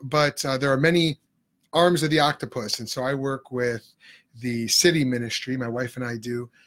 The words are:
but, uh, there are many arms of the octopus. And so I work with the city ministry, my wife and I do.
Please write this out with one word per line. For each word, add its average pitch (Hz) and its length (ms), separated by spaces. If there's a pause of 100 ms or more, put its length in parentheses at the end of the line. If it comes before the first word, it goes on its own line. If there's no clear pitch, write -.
but, 143 420
uh, 135 140
there 139 140
are 131 60
many 160 420 (520)
arms 170 300
of 156 80
the 156 100
octopus. 127 600
And 113 100
so 131 140
I 135 100
work 135 380
with 120 420 (460)
the 117 300
city 165 360
ministry, 123 500
my 127 120
wife 120 300
and 127 60
I 120 140
do. 120 320 (180)